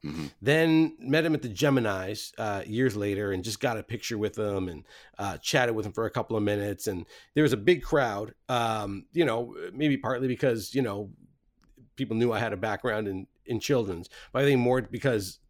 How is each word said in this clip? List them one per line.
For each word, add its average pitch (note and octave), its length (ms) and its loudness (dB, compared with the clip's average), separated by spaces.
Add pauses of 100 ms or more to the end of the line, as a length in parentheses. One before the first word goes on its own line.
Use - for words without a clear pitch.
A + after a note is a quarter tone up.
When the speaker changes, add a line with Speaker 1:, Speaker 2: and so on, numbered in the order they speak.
Speaker 1:
Mm-hmm. D2+ 220 -6 (160)
Speaker 2:
Then D#3+ 560 6
met D3 260 2
him D#3+ 100 2
at - 80 -2
the B2+ 60 -4
Geminis, G#2+ 880 0
uh, G#2 280 -4
years A2+ 300 0
later G2+ 340 0
and F#2 140 -2
just G#2+ 160 -6
got A#2 180 -2
a G2+ 60 -8
picture A2+ 340 -6
with G#2 180 -2
him G2+ 320 -2
and, D#2+ 160 -12 (340)
uh, F#2+ 200 -6
chatted B2 380 0
with G#2+ 100 -4
him G2 60 -8
for A2+ 140 -2
a G#2 40 -4
couple A2+ 260 -2
of G#2+ 60 2
minutes. G#2 460 -2
And F2+ 180 -4 (280)
there D3+ 100 4
was B2 80 2
a A#2 40 2
big B2+ 280 2
crowd, A2 500 -2 (140)
um, A2 640 -2
you E3 120 2
know, A#2+ 320 -2 (160)
maybe C#3 240 2
partly B2+ 300 -2
because, A#2+ 480 0
you C3+ 80 2
know, G2+ 280 -4 (840)
people A2+ 220 -4
knew A#2 160 4
I G#2+ 80 0
had A2+ 120 -2
a G#2 40 -2
background G#2+ 500 -2
in, F#2+ 220 -6 (160)
in A#2 160 -4
children's, G2 480 0 (240)
but B2+ 100 0
I - 20 4
think C#3 160 6
more B2 220 4
because A2 560 -2 (120)